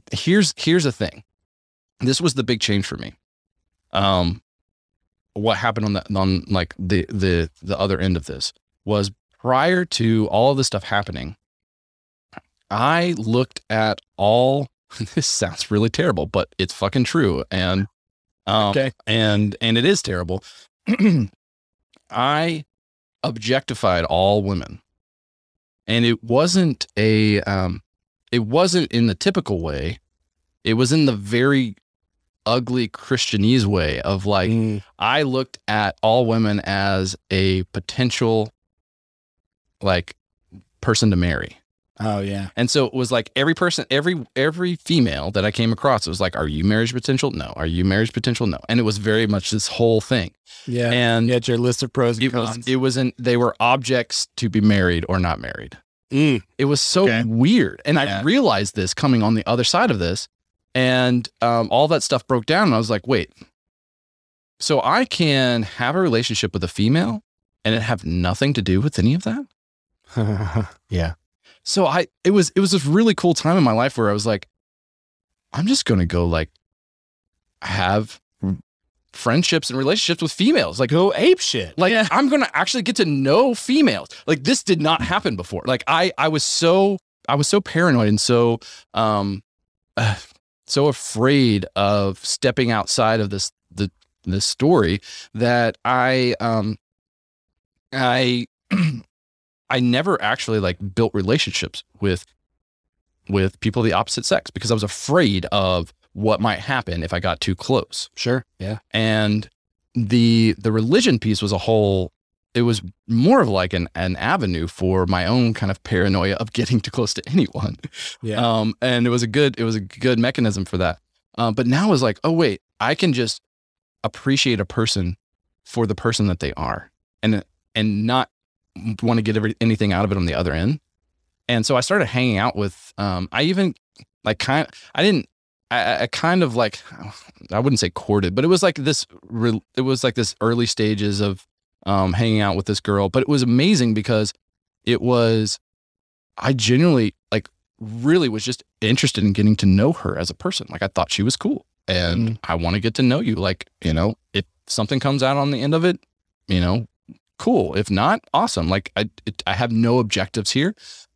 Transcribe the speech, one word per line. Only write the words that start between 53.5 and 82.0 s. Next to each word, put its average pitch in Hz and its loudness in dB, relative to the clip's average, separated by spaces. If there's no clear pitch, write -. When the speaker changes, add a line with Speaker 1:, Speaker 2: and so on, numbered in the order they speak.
Speaker 1:
objects 123 0
to 120 -2
be 104 2
married 95 4
or 92 0
not 85 -2
married. - -14
Speaker 2:
Mm. 135 2
Speaker 1:
It 139 0
was 139 2
so - 2
Speaker 2:
Okay. 117 2
Speaker 1:
weird. 127 2
And 151 0
I 139 2
Speaker 2:
Yeah. 98 -4
Speaker 1:
realized 147 0
this 92 -2
coming 127 2
on 107 2
the 110 0
other 120 0
side 202 2
of 110 -2
this. 87 -4
And, 127 2
um, 117 2
all 143 2
that 156 2
stuff - -2
broke 123 0
down. 190 2
And 123 4
I - 2
was 110 -2
like, 107 -2
"Wait, 117 0
so - 0
I 196 2
can 131 0
have 123 -4
a - 0
relationship 117 0
with 90 -4
a 87 -2
female 170 0
and 110 2
it 113 -2
have 113 -4
nothing 90 0
to 120 -2
do 95 2
with 143 -2
any 107 4
of 180 -4
that?" 240 -4
Speaker 2:
<laughs> 104 -4
Yeah. 85 -2
Speaker 1:
So 196 0
I, 160 0
it 185 4
was, 196 4
it 190 4
was 190 2
this 180 0
really 202 4
cool 175 0
time 160 0
in 185 4
my 117 4
life 120 0
where 113 0
I 101 0
was 104 -2
like, 107 -2
"I'm 165 -2
just 269 0
gonna 95 2
go, 87 0
like, 82 -2
have 98 -2
friendships 156 0
and 120 -4
relationships 165 0
with 160 -2
females." 185 0
Like, 127 2
Speaker 2:
Go 180 2
ape 359 4
shit. 90 -4
Speaker 1:
like, 180 2
Speaker 2:
Yeah. 220 2